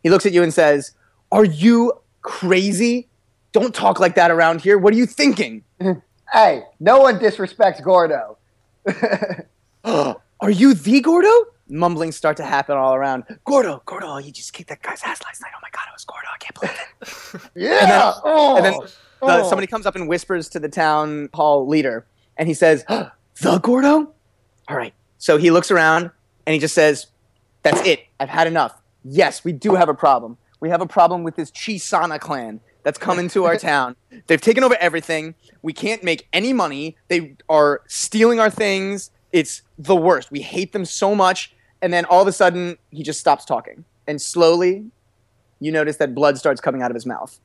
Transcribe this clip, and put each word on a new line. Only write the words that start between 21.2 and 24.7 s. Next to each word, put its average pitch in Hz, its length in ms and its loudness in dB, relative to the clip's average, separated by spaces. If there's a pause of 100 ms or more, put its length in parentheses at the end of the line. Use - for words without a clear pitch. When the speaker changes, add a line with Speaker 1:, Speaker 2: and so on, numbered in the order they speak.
Speaker 1:
hall 147 340 0
leader, 135 380 -2 (320)
and 127 100 -4
he 160 60 -4
says, 156 320 2
<gasps> - 560 -10
"The 180 220 0
Gordo?" 285 500 2 (540)
All 147 100 -10